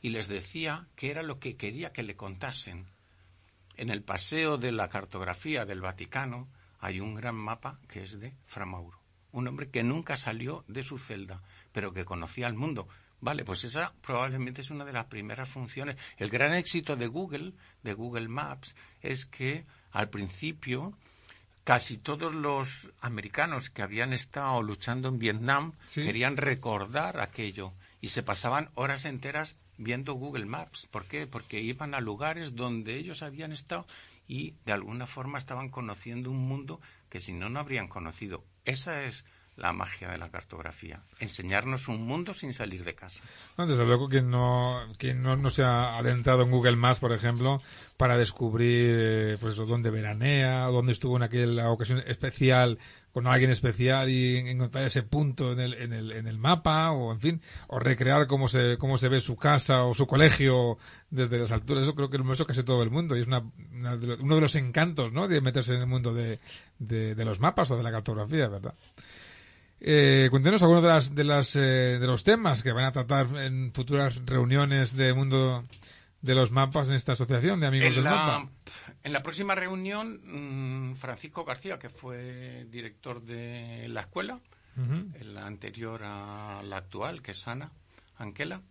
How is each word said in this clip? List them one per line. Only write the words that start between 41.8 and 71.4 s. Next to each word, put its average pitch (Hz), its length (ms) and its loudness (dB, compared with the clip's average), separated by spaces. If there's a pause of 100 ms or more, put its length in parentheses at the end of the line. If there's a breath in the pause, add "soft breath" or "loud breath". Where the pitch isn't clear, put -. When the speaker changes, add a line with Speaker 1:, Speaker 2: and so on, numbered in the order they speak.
Speaker 1:
un 113 180 -6
mundo 170 300 -6
sin 135 180 -10
salir 98 300 -8
de 85 100 -8
casa. - 300 -18 (340 loud breath)
Speaker 2:
No, 175 80 0
desde 127 220 4
luego, 123 200 4
quien 131 220 4
no, 123 540 2 (160)
quien 127 240 -2
no, 131 120 2
no 139 140 2
se 135 140 2
ha 120 340 2
adentrado 123 460 4
en 123 80 4
Google 123 240 6
Maps, 120 240 4
por 120 120 0
ejemplo, 120 480 2 (380 loud breath)
para 123 220 6
descubrir, 120 800 4
eh, 110 420 2
pues, 110 140 -2
dónde 113 340 0
veranea, 127 800 2
o 127 40 2
dónde 123 180 4
estuvo 123 260 0
en 123 60 2
aquella 117 480 2
ocasión 120 340 0
especial, 127 720 4 (340 loud breath)
con 123 140 -2
alguien 127 240 6
especial, 127 600 2
y 127 260 2
en-, 127 100 -2
encontrar 127 380 -2
ese 131 160 2
punto 139 520 0
en 123 60 -2
el, 123 140 -2
en 120 180 -6
el, 110 200 -6
en 110 160 -6
el 110 100 -4
mapa, 160 540 4
o 127 200 0
en 110 80 -4
fin, 160 220 0 (240 loud breath)
o 127 140 -4
recrear 131 480 4
cómo 135 220 4
se, 120 280 4
cómo 135 220 2
se 127 100 4
ve 131 120 4
su 110 160 -4
casa 135 480 6
o 123 100 2
su 135 100 4
colegio 127 720 6 (320 loud breath)
desde 123 300 0
las 113 120 0
alturas, 120 300 0
eso 147 140 2
creo 139 160 -2
que 135 80 0
lo 131 60 0
hemos 127 120 0
hecho 160 80 0
casi 123 160 0
todo 123 220 4
el 113 80 2
mundo, 151 260 0
y 120 40 2
es 113 60 0
una, 127 140 2 (300)
una 120 260 -4
de 117 80 -4
lo-, 120 180 -2
uno 147 120 6
de 156 60 8
los 151 140 4
encantos, 139 580 2
¿no?, 175 140 0
de 160 140 4
meterse 127 320 2
en 123 80 2
el 127 60 0
mundo 127 260 0
de, 113 260 -2 (380 loud breath)
de, 110 380 -2
de 113 100 -2
los 104 140 -2
mapas 131 320 2
o 123 40 2
de 117 60 0
la 113 100 -2
cartografía, 110 580 0
¿verdad? 98 260 -8 (1040 loud breath)
Eh, 139 520 8
cuéntenos 160 320 6
algunos 170 180 10
de 170 80 8
las, 143 260 6
de 147 80 2
las, 143 320 4